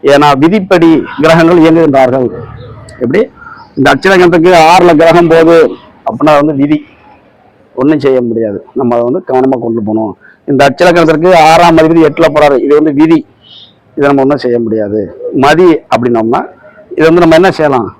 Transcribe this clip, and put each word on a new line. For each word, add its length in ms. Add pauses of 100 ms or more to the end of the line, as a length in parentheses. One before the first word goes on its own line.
(140)
ஏன்னா 140 (160)
விதிப்படி 460 (320)
கிரகங்கள் 420
இயங்குகின்றார்கள். 640 (760)
எப்படி? 180 (560)
இந்த 160
அட்சரகத்துக்கு 580 (200)
ஆறுல 200 (100)
கிரகம் 300
போகுது 260 (500)
அப்படின்னா 320
வந்து 220
விதி, 160 (1040)
ஒண்ணும் 240
செய்ய 140 (100)
முடியாது. 300 (180)
நம்ம 180
அதை 140
வந்து 200
கவனமா 360
கொண்டு 220
போகணும். 260 (380)
இந்த 160
அட்சரகத்திற்கு 640 (200)
ஆறாம் 320
அதிபதி 280
எட்டுல 260
போறாரு, 300
இது 140
வந்து 200
விதி, 200 (800)
இதை 120
நம்ம 160
ஒண்ணும் 200
செய்ய 200
முடியாது. 360 (440)
மதி 240 (240)
அப்படின்னோம்னா 480 (560)
இது 120
வந்து 140
நம்ம 160
என்ன 180
செய்யலாம்? 320 (100)